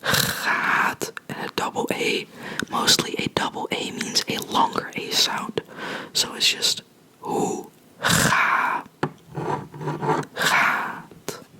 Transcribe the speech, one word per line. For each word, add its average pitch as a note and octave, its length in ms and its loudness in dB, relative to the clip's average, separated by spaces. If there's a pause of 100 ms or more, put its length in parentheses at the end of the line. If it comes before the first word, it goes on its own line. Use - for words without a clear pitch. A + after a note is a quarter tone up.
Gaat, - 1080 0 (180)
and - 200 -6
a - 60 -10
double - 360 -2
A, - 360 0 (420)
mostly - 480 4
a - 120 0
double - 420 -2
A - 200 -2
means - 360 -2
a - 100 -2 (140)
longer - 440 2
A - 160 -6
sound. - 500 0 (520)
So - 220 0
it's - 160 2
just - 300 0 (380)
hoe - 500 0 (300)
ga, - 840 2 (1500)
gaat. - 1040 0 (200)